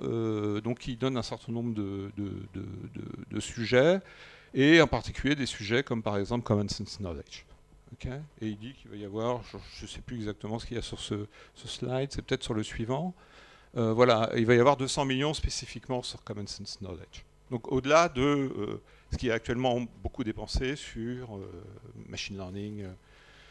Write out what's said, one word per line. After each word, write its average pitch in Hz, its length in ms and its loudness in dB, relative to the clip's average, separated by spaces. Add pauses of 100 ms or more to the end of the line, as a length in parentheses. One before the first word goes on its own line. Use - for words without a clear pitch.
euh, 107 580 0
donc 117 260 -4
il 123 120 -6
donne 131 180 0
un 120 60 0
certain 117 300 -8
nombre 117 200 -2
de, 98 460 -4
de, 98 340 -6
de, 98 140 -8 (280)
de, - 100 -10 (260)
de 104 100 -4
sujets, 127 640 4 (500)
et 151 300 8
en 143 40 6
particulier 127 480 0
des 135 120 -2
sujets 113 360 0
comme 117 200 -2
par 104 160 0
exemple 117 260 0
Common 104 240 4
Sense - 300 -8
Knowledge. 87 480 -10 (480)
Ok ? - 120 -8 (360)
Et 110 60 0
il 107 100 -4
dit 123 160 -12
qu'il - 160 -20
va 104 60 -12
y 104 100 -8
avoir, 113 380 -2
je - 400 -14
ne 104 40 -10
sais - 140 -12
plus 127 140 -10
exactement 107 420 -6
ce - 80 -10
qu'il 120 100 -6
y - 20 -4
a 101 40 -4
sur - 160 -8
ce, 104 280 -4 (280)
ce - 140 -16
slide, 131 440 -4
c'est - 80 -6
peut-être - 220 -4
sur - 100 -4
le 107 100 0
suivant. 135 520 -4 (640)
Euh, 113 180 2
voilà, 117 420 8
il 117 80 4
va 120 100 8
y 117 60 10
avoir 139 160 8
deux 131 120 -2
cents 139 180 0
millions 135 260 2
spécifiquement - 720 -4
sur - 200 -10
Common 104 240 -8
Sense - 340 -12
Knowledge. 90 440 -12 (260)
Donc 117 200 -6
au-delà 147 380 6
de, 127 140 -2
euh, 131 600 0 (300)
ce - 40 0
qui 127 120 -2
est 110 40 4
actuellement 120 540 0 (160)
beaucoup 113 220 -4
dépensé 110 520 -2
sur, 120 600 -8
euh, 98 120 -10 (600)
machine - 280 -8
learning, 101 460 -8
euh, 95 100 -10 (580)